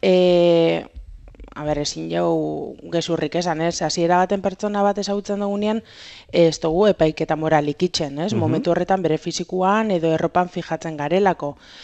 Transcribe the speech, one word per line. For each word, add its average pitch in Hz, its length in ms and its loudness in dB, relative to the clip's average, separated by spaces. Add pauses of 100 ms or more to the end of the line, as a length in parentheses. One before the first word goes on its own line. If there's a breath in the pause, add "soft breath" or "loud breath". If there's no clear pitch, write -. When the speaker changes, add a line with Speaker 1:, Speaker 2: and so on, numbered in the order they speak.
Speaker 1:
eh, 175 840 4 (760)
a 151 60 -10
ber, 151 140 -2
ezin 160 320 -6
jau 160 680 -2 (160)
gezurrik 165 440 -2
esan, 170 260 -2
ez? 170 180 -2
Hasiera 170 380 0
baten 185 240 0
pertsona 202 400 -2
bat 202 160 2
ezagutzen 202 420 -4
dugunean, 208 420 -2 (480 loud breath)
ez 165 300 2
dugu 170 280 2
epaiketa 160 460 0
moralik 151 480 0
itxen, 147 360 -2
ez? 180 160 -4
Speaker 2:
Mhm. 113 60 0
Speaker 1:
Momentu 175 320 0
horretan 180 280 0
bere 156 160 0
fisikuan 190 720 -2
edo 165 220 2
erropan 175 380 0
fijatzen 165 480 -6
garelako. 156 580 0 (280 loud breath)